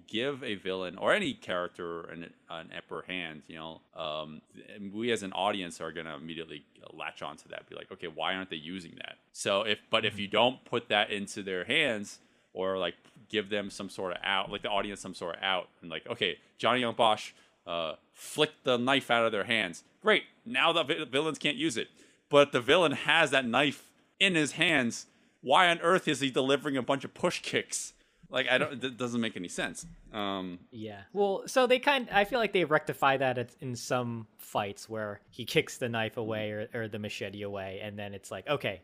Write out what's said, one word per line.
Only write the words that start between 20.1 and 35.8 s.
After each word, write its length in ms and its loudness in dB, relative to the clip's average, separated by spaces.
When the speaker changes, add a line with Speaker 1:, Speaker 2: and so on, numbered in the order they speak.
Speaker 1:
Now 260 2
the 120 2
vi-, 220 -2
villains 340 0
can't 180 0
use 180 -2
it. 140 -4
But 220 8
the 100 2
villain 320 6
has 380 4
that 140 4
knife 440 2
in 160 4
his 180 2
hands. 540 2
Why 280 6
on 120 2
earth 260 4
is 140 0
he 100 2
delivering 460 2
a 40 2
bunch 220 0
of 100 -12
push 280 -2
kicks? 520 -4
Like, 200 0
I 80 6
don't, 260 0
it 140 -4
doesn't 240 0
make 160 -2
any 120 -6
sense. 360 -6
Um, 460 -4
Speaker 2:
Yeah. 300 -12
Well, 340 0
so 200 4
they 120 4
kind, 320 2
I 140 6
feel 140 0
like 140 2
they 120 4
rectify 520 4
that 200 2
at, 240 -4
in 140 -6
some 520 -2
fights 520 -4
where 300 -6
he 160 -10
kicks 320 2
the 120 -2